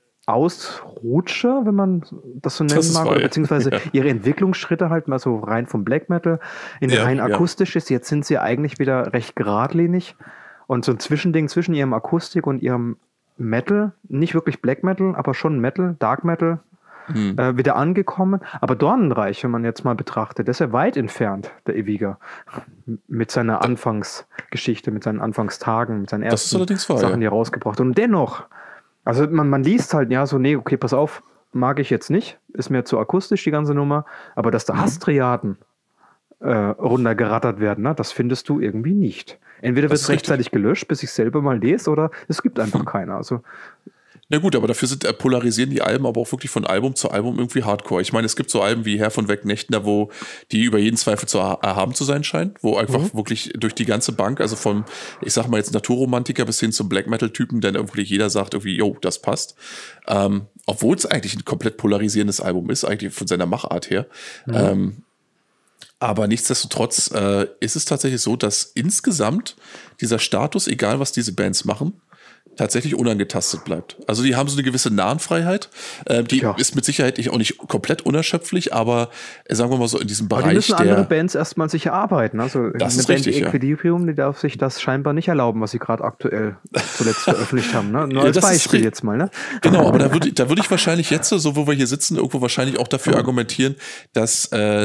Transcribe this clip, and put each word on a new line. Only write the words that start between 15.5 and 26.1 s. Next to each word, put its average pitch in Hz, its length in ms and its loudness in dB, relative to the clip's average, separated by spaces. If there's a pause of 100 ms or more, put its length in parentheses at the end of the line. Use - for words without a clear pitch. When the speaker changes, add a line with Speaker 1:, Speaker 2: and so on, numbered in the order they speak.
Speaker 1:
Metal, 170 400 0
Dark 117 240 0
Metal, 165 360 0 (480)
Speaker 2:
Hm. 104 300 0
Speaker 1:
äh, 127 180 2
wieder 131 200 2
angekommen. 185 640 0 (200)
Aber 127 140 2
Dornenreich, 139 680 2
wenn 123 80 0
man 117 120 -2
jetzt 117 220 -4
mal 123 80 2
betrachtet, - 540 -4
der 127 60 0
ist - 60 -6
ja 143 120 0
weit 143 260 2
entfernt, 104 540 -4 (160)
der - 80 -2
Ewiger, 101 420 -2 (720)
m-, 113 100 -8 (100)
mit 113 220 -4
seiner 117 240 0
Speaker 2:
Ja. 110 60 0
Speaker 1:
Anfangsgeschichte, - 1300 -4
mit 107 140 -6
seinen 107 180 -2
Anfangstagen, 110 800 -2
mit 98 80 -8
seinen 104 140 -4